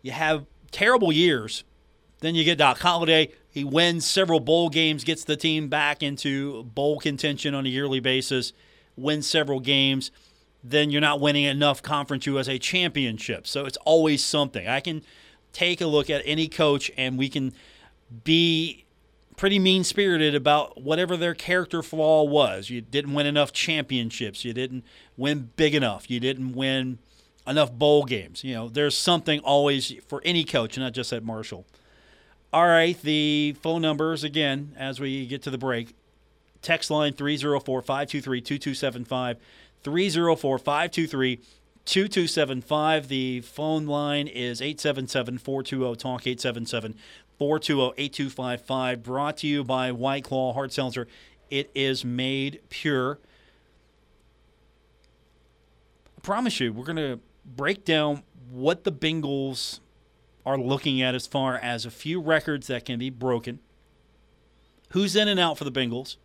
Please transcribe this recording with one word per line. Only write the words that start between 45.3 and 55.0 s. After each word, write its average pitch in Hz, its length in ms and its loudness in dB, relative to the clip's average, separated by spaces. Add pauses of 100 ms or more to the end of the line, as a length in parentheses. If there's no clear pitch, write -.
four 135 260 -6
two 131 240 -4
oh, 117 80 -4
talk, 127 320 -6
eight 123 140 -4
seven 117 240 -4
seven, 110 300 -6 (420)
four 151 220 0
two 143 220 0
oh, 127 160 0
eight 139 160 -6
two 139 160 -6
five 123 320 -6
five. 127 400 -4
Brought 139 360 -4
to 156 100 -6
you 143 160 0
by 127 280 -2
White 135 340 -2
Claw 131 280 -2
Hard 131 200 -6
Seltzer. 127 340 -4 (420)
It 139 240 -4
is 135 300 -2
made 135 680 -4
pure. 139 500 -2 (3000)